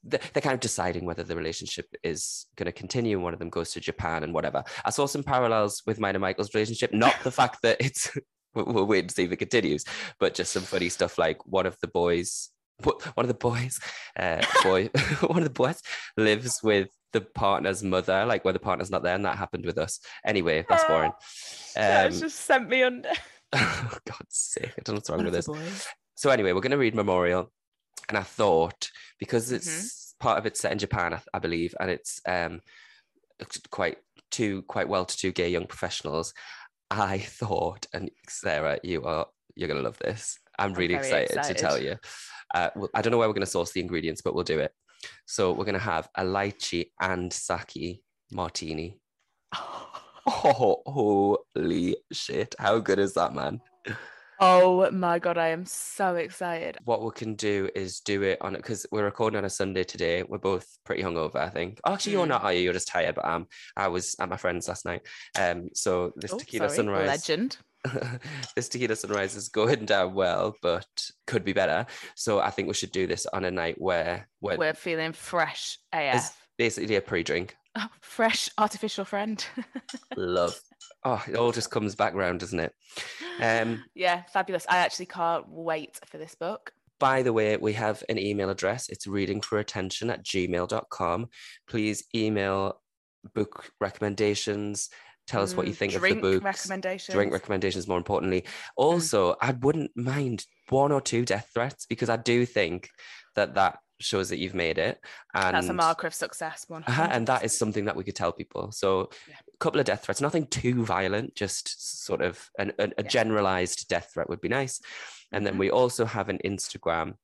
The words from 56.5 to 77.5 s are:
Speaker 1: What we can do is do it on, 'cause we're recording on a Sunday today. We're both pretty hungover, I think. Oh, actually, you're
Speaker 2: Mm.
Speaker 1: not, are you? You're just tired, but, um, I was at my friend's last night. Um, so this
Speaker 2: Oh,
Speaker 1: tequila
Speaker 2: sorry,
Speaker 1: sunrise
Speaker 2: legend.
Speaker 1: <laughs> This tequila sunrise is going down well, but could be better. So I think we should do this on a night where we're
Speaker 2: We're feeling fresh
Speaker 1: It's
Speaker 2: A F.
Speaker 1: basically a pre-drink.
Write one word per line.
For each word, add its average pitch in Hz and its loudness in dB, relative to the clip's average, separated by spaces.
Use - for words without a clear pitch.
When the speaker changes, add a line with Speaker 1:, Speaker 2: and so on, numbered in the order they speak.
Speaker 1:
What 113 2
we 113 -2
can 110 -6
do 101 0
is 95 -6
do 98 0
it 95 2
on, 95 -4
'cause - -6
we're 104 0
recording 107 0
on 98 -2
a 98 -4
Sunday 95 -2
today. 87 0
We're - -6
both 92 0
pretty - -2
hungover, 85 -2
I 85 0
think. 92 -6
Oh, 185 4
actually, 202 -2
you're 185 2
Speaker 2:
Mm. 151 2
Speaker 1:
not, 117 2
are 101 2
you? 90 4
You're 90 2
just 90 -4
tired, 85 0
but, - -2
um, 82 -2
I 98 0
was 90 -4
at 92 -2
my 92 -4
friend's 87 -2
last 87 -8
night. 87 -6
Um, 87 0
so 90 0
this 101 -8
Speaker 2:
Oh, 214 -6
Speaker 1:
tequila - -2
Speaker 2:
sorry, 143 -2
Speaker 1:
sunrise 98 2
Speaker 2:
legend. 165 -2
Speaker 1:
<laughs> 123 -4
This 123 -4
tequila 120 -2
sunrise 98 -2
is 98 -10
going 110 2
down 95 2
well, 95 2
but 87 0
could 110 -2
be 98 -2
better. 92 2
So 104 2
I - 2
think 98 -4
we 107 -4
should - -4
do 92 0
this 87 -4
on 92 -4
a 90 0
night 85 -2
where 87 0
we're 101 -2
Speaker 2:
We're 160 0
feeling 160 -4
fresh - -4
Speaker 1:
It's 165 -2
Speaker 2:
A 135 2
F. - -4
Speaker 1:
basically 107 0
a 95 4
pre-drink. 85 -2